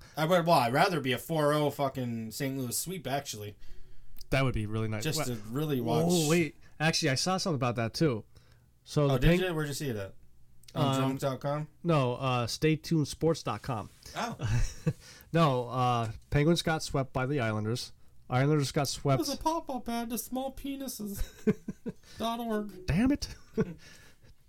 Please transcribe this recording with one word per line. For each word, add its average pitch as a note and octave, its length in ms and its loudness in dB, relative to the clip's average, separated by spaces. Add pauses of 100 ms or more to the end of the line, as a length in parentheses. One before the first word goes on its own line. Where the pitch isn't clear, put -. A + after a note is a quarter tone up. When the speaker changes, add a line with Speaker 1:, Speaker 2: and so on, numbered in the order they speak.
(160)
Speaker 1:
I - 100 0
would, E3+ 200 4
well, E3 140 6
I'd A#2+ 140 2
rather E3 280 4
be B2+ 100 0
a B2 60 0
four D3+ 360 2
oh D3 180 4
fucking A#2+ 600 -4
Saint C3+ 260 -4
Louis A#2+ 200 -4
sweep, E3 300 -6
actually. G#2+ 480 -6 (760)
Speaker 2:
That C3+ 140 4
would B2+ 100 2
be G#2+ 120 0
really A2 220 -2
nice. G#2+ 160 -2
Speaker 1:
Just D#3 160 -2
Speaker 2:
Wha- C#3 60 0
Speaker 1:
to A#2+ 120 -4 (140)
really C#3+ 300 0
watch. D3+ 260 2
Speaker 2:
Oh, E3 220 4
wait. E3 260 4 (240)
Actually, D#3+ 300 2
I C3 60 2
saw F#3 220 0
something F3 180 0
about A#2+ 200 0
that, A2+ 180 -2
too. B2+ 300 2 (600)
So D3 200 2
Speaker 1:
Oh, - 40 4
Speaker 2:
the C3 100 4
Speaker 1:
did D3 80 6
Speaker 2:
Peng- F3 140 6
Speaker 1:
you? F#3 120 -2
Where'd D#3 140 -2
you C#3 60 -6
see C#3 180 -4
that? G2 220 -6 (600)
On D3 220 2
Speaker 2:
Um, C3+ 60 0
Speaker 1:
drunk C3+ 180 0
dot C3+ 220 -2
com? D3+ 260 -4 (160)
Speaker 2:
No, C#3+ 300 4
uh, B2 340 0
stay D#3 300 2
tuned D#3 320 0
sports - 340 0
dot A2 180 -4
com. G#2 280 -6 (260)
Speaker 1:
Oh. A3+ 280 -6
Speaker 2:
<laughs> A#2 40 0 (840)
No, C3 360 2
uh, A#2+ 400 0 (200)
Penguins D3+ 320 4
got D#3 220 -2
swept C3+ 300 -4
by B2+ 120 -2
the C#3+ 140 -2
Islanders. A2 540 -2 (360)
Islanders C#3 440 2
got C#3 160 0
swept. C#3 320 2
Speaker 1:
It D4 60 -2
was C#4 60 -4
a - 40 -6
pop-up D#4+ 500 -4
ad A#3 220 -4
to A#3+ 80 -4
small C4 360 -6
penises C4 680 -6 (960)
dot A#3 220 -4
org. G#3+ 360 -4
Speaker 2:
<laughs> - 80 -14
Damn A#3 280 4
it. - 160 -4 (260)
<laughs> A3 100 2 (840)